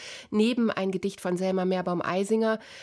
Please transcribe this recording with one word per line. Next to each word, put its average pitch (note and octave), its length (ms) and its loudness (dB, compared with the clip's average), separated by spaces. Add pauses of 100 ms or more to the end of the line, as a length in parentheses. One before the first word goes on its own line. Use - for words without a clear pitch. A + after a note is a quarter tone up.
(300)
neben A3+ 400 4
ein F#3+ 200 -2
Gedicht F#3+ 320 -4
von F3+ 160 0
Selma F#3 260 0
Meerbaum-Eisinger F#3+ 920 0 (240)